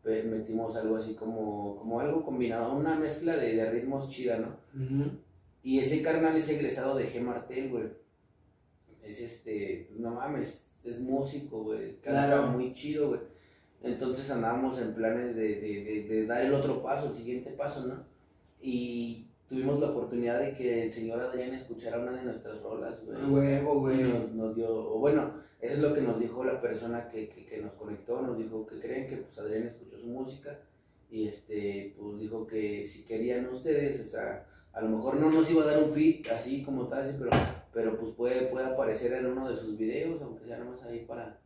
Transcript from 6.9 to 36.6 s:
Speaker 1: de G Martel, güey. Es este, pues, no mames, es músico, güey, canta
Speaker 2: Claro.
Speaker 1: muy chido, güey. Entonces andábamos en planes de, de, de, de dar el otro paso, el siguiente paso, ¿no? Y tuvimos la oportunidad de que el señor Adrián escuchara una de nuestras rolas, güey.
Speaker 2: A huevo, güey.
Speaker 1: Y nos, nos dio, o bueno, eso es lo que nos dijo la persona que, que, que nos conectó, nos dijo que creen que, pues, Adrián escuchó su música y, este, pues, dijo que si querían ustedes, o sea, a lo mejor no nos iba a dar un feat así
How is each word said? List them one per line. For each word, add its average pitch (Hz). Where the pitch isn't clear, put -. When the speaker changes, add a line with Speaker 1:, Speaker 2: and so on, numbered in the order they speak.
Speaker 1:
de 127
G 120
Martel, 127
güey. 113
Es 107
este, 110
pues, 107
no 117
mames, 127
es 117
músico, 131
güey, 107
canta 139
Speaker 2:
Claro. 143
Speaker 1:
muy 127
chido, 151
güey. 117
Entonces 127
andábamos 123
en 110
planes 113
de, 104
de, 104
de, 107
de 110
dar 117
el 139
otro 139
paso, 143
el 123
siguiente 123
paso, 139
¿no? 143
Y 120
tuvimos 135
la 160
oportunidad 120
de 139
que 120
el 110
señor 113
Adrián 127
escuchara 117
una 127
de 127
nuestras 107
rolas, -
güey. 113
Speaker 2:
A 139
huevo, 139
güey. 131
Speaker 1:
Y 131
nos, 113
nos 110
dio, 113
o 113
bueno, 147
eso 123
es 147
lo 147
que 147
nos 117
dijo 120
la -
persona 117
que, 107
que, -
que 107
nos 104
conectó, 107
nos 120
dijo 110
que -
creen 127
que, 127
pues, -
Adrián 107
escuchó -
su 117
música 131
y, 107
este, 101
pues, 104
dijo 110
que 104
si -
querían 123
ustedes, 143
o -
sea, -
a 110
lo 110
mejor 123
no 156
nos 160
iba 160
a 147
dar 151
un 151
feat 151
así 127